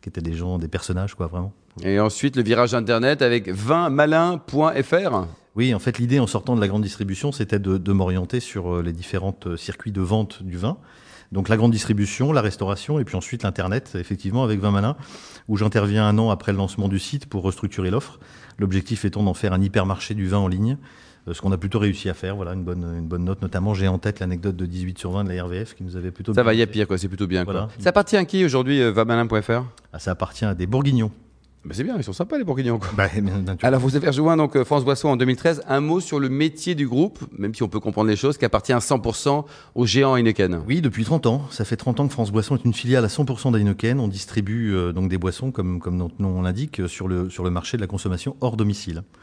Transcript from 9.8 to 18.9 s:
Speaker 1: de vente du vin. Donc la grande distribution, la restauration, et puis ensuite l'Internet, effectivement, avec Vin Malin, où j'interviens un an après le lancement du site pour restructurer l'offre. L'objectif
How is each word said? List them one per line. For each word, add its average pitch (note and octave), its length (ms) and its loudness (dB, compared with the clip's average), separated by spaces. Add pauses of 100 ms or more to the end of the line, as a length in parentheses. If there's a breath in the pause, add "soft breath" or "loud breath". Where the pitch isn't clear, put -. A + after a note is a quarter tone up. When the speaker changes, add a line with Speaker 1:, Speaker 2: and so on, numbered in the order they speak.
Speaker 1:
de G2 100 -4
vente G2 420 -2
du F2+ 140 -8
vin. G#2+ 200 -4 (560 loud breath)
Donc G2 160 -2
la A2 80 4
grande A#2 160 6
distribution, G#2+ 600 0
la C#3+ 80 4
restauration, G#2 600 -2
et B2 40 0
puis F#2+ 120 -8
ensuite G#2 260 -6
l'Internet, G2 540 -2
effectivement, G2 480 -2
avec G#2+ 160 0
Vin G2+ 100 2
Malin, G2+ 260 2 (520 loud breath)
où G#2+ 80 0
j'interviens G#2 520 4
un G#2 80 4
an A2+ 140 4
après G2+ 220 0
le G2 60 0
lancement G2 300 -2
du G2 100 0
site - 280 -6
pour G2 160 -4
restructurer F#2+ 480 -2
l'offre. - 280 -4 (400 loud breath)
L'objectif G2 460 -2